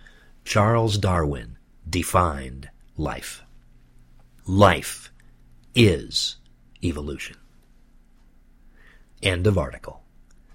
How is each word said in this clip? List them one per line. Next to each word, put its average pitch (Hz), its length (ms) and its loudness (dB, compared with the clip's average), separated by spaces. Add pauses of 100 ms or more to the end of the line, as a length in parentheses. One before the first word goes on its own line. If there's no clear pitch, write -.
(440)
Charles 110 540 2
Darwin 80 580 -2 (320)
defined 78 800 -2 (300)
life. - 440 -8 (1040)
Life 95 600 2 (680)
is - 640 2 (480)
evolution. 73 540 -6 (1900)
End 90 240 0
of 104 100 2
article. - 460 -8 (520)